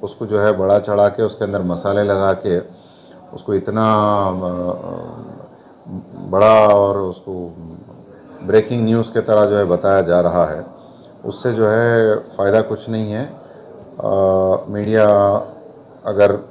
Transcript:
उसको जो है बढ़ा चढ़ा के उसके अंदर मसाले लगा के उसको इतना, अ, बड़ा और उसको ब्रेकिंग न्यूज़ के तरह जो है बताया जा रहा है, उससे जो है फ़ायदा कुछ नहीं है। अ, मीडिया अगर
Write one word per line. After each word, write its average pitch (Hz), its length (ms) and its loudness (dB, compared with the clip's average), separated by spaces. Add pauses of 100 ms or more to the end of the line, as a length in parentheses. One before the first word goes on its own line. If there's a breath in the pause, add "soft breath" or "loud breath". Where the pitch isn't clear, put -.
उसको 107 240 -10
जो 104 140 -2
है 104 180 2
बढ़ा 98 200 2
चढ़ा 101 300 2
के 101 140 -2
उसके 107 220 -4
अंदर 101 180 -4
मसाले 90 400 -2
लगा 196 300 0
के 190 260 -2 (760 loud breath)
उसको - 200 -6
इतना, 104 300 -2 (440)
अ, 90 480 -6 (1500 loud breath)
बड़ा 107 380 6
और 101 300 4
उसको 90 560 -8 (880)
ब्रेकिंग 110 420 2
न्यूज़ 113 280 0
के 117 80 0
तरह 107 240 2
जो 104 120 2
है 101 80 2
बताया 95 380 2
जा 87 180 2
रहा 87 240 2
है, 78 220 -6 (580 loud breath)
उससे 127 280 -6
जो 110 160 0
है 113 480 2
फ़ायदा 101 440 0
कुछ 110 280 -8
नहीं 110 240 -6
है। 117 120 -6
अ, - 840 -12 (580)
मीडिया 104 380 2 (1000)
अगर 101 260 2 (180)